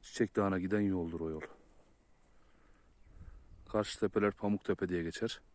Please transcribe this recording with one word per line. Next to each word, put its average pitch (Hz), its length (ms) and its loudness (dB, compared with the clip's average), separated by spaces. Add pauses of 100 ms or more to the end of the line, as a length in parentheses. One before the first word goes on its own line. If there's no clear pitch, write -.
Çiçek - 340 -2
Dağı'na 98 220 2
giden 95 220 2
yoldur 87 400 0
o 80 100 -2
yol. 78 120 -6 (2250)
Karşı 107 280 0
tepeler 104 300 4
Pamuktepe 101 580 0
diye 87 140 0
geçer. 82 380 -4 (140)